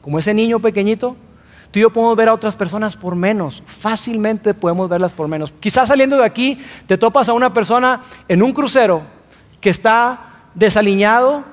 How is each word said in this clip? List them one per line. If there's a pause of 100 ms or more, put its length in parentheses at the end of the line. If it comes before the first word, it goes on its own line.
Como
ese
niño
pequeñito, (520)
tú
y
yo
podemos
ver
a
otras
personas
por
menos.
Fácilmente
podemos
verlas
por
menos.
Quizás
saliendo
de
aquí (300)
te
topas
a
una
persona (260)
en
un
crucero (580)
que
está (200)
desaliñado